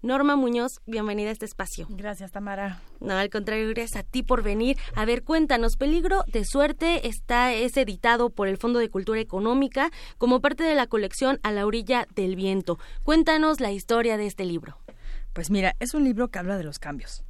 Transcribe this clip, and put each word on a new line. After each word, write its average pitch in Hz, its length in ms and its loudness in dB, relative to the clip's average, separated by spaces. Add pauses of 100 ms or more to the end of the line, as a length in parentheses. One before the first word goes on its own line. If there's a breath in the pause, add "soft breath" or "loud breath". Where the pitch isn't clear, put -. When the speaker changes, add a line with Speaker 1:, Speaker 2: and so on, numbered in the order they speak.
Speaker 1:
Norma 277 320 4
Muñoz, 247 520 0
bienvenida 208 420 -2
a 220 40 -4
este 220 120 -8
espacio. 185 460 -8
Speaker 2:
Gracias, 196 420 -10
Tamara. 196 500 -8 (160 soft breath)
Speaker 1:
No, 190 180 -2
al 202 140 0
contrario, 220 380 -2
gracias 220 360 -4
a - 40 -12
ti 254 160 -2
por - 180 2
venir. 226 340 2 (200 loud breath)
A 214 80 0
ver, 240 180 0
cuéntanos, 262 540 2
Peligro 339 500 2
de 214 180 0
Suerte 302 600 2
está, 240 480 0
es 240 220 0
editado 233 540 2
por 202 180 -2
el 190 80 0
Fondo 240 240 0
de 226 100 0
Cultura 214 300 -2
Económica 247 680 0 (280 loud breath)
como 247 220 4
parte 285 240 0
de 320 100 4
la 254 140 2
colección 233 560 0
A 214 80 0
la 202 120 0
orilla 226 520 0
del 190 180 0
viento. 185 460 0 (240 loud breath)
Cuéntanos 311 560 4
la 220 100 0
historia 226 460 2
de 208 100 -2
este 196 180 -6
libro. 170 340 -6 (580 loud breath)
Speaker 2:
Pues 170 140 -4
mira, 190 300 2
es 240 120 -4
un 302 100 2
libro 247 260 2
que - 100 -8
habla 185 180 -4
de 180 80 -4
los 147 140 -10
cambios. - 520 -10